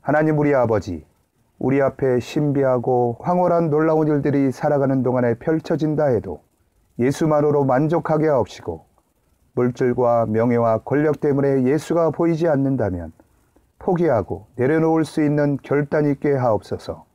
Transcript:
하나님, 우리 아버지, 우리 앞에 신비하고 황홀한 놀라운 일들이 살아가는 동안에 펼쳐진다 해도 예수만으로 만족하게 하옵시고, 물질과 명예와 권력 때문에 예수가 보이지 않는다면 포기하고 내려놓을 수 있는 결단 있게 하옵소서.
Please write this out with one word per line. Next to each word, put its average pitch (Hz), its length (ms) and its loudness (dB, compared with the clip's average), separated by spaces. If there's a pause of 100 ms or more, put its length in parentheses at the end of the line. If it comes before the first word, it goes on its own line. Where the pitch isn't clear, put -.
하나님, 151 380 2
우리 143 160 2
아버지, 107 500 0 (540)
우리 135 240 0
앞에 131 380 0
신비하고 127 1000 0
황홀한 175 480 0
놀라운 156 380 2
일들이 139 460 0
살아가는 135 500 0
동안에 123 320 0
펼쳐진다 156 720 -2
해도 98 340 -2 (600)
예수만으로 147 640 2
만족하게 151 640 0
하옵시고, 107 560 -4 (680)
물질과 123 720 0
명예와 113 520 2
권력 147 420 -2
때문에 139 440 0
예수가 160 460 0
보이지 170 360 0
않는다면 127 680 -2 (680)
포기하고 147 680 -2 (100)
내려놓을 160 480 0
수 156 180 -4
있는 147 400 0
결단 147 440 -2
있게 143 280 -2
하옵소서. 104 800 -4